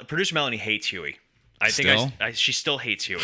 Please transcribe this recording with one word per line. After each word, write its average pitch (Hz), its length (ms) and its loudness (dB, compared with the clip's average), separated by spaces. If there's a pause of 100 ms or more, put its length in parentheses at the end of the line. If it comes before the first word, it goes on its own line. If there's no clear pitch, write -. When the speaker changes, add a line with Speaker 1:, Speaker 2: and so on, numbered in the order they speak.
Speaker 1:
producer 165 300 -2
Melanie 135 220 0
hates 107 320 -2
Huey. 80 280 -8 (420)
I 110 120 4
think 135 180 2
I, 139 60 8
Speaker 2:
Still? 123 260 2
Speaker 1:
I, 113 120 -2
she - 180 2
still 147 260 0
hates 120 280 -4
Huey, 87 180 -4